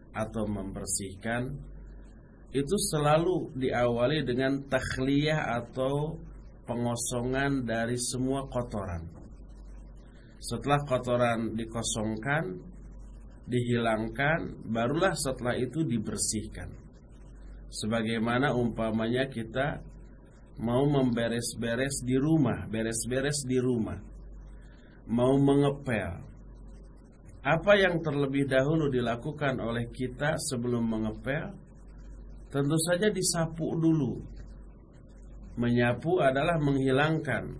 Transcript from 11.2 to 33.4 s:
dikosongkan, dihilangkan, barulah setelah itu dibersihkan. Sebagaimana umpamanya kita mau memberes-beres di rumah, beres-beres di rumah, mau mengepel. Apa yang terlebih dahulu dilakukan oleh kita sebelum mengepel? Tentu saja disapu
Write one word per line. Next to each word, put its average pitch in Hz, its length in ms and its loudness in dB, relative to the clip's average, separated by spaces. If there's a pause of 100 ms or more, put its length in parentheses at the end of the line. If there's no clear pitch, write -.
dikosongkan, 113 880 -2 (1000)
dihilangkan, 117 1300 0
barulah 131 420 2
setelah 123 460 -2
itu 139 240 0
dibersihkan. 110 880 -2 (1000)
Sebagaimana 117 840 0
umpamanya 113 720 0
kita 131 540 -4 (760)
mau 120 300 4
memberes-beres 120 1120 0
di 127 140 2
rumah, 135 500 4
beres-beres 117 760 -2
di 127 160 2
rumah, 107 380 0 (1080)
mau 123 300 6
mengepel. 139 880 4 (1120)
Apa 165 400 6
yang 170 240 4
terlebih 139 480 2
dahulu 139 400 4
dilakukan 123 720 0
oleh 117 240 0
kita 127 480 -2
sebelum 120 480 0
mengepel? 113 720 -2 (960)
Tentu 143 320 2
saja 180 240 4
disapu 165 720 0